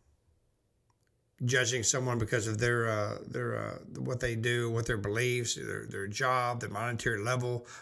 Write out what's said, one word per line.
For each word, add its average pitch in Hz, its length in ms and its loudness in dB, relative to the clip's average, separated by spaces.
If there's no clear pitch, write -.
judging 123 400 4
someone 127 360 2
because 110 280 2
of 110 120 0
their, 120 300 4
uh, 107 280 0
their, 120 300 -2
uh, 110 420 -8
what 127 200 -2
they 120 160 0
do, 120 360 2
what 117 140 0
their 120 120 2
beliefs, 117 580 0
their, 107 320 -6
their 101 200 -6
job, 123 520 0
their 110 100 -6
monetary 113 500 -2
level, 123 460 0